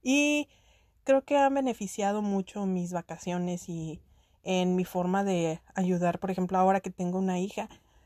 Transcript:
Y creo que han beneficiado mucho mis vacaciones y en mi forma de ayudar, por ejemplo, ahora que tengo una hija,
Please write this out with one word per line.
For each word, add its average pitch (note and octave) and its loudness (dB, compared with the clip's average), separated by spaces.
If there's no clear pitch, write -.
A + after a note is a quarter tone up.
Y D4 2
creo C4+ 4
que C#4+ 2
han C#4 4
beneficiado G#3+ -2
mucho G3 -2
mis F3+ -2
vacaciones F3 -6
y D#3+ -8
en F3+ 2
mi F#3 2
forma F#3 0
de E3+ 0
ayudar, F3+ 0
por F#3+ -4
ejemplo, F#3 0
ahora F#3+ 4
que F#3+ -8
tengo F3+ -4
una F#3 0
hija, G3+ -6